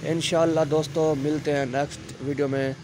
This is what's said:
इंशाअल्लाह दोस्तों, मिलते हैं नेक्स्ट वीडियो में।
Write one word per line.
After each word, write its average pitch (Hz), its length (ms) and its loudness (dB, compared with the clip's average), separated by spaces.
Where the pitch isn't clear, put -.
इंशाअल्लाह 160 600 2
दोस्तों, 156 500 2
मिलते 147 360 -2
हैं 139 160 2
नेक्स्ट 139 540 -6
वीडियो 139 260 0
में। 135 360 0